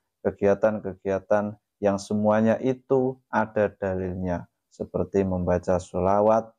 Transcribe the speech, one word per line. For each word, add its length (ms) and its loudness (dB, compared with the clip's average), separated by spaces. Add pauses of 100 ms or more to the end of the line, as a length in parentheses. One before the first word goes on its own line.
(200)
kegiatan-kegiatan 1400 -2 (240)
yang 160 2
semuanya 640 2
itu 560 -2 (160)
ada 400 0
dalilnya, 720 -4 (240)
seperti 560 -2
membaca 540 0
sholawat 800 2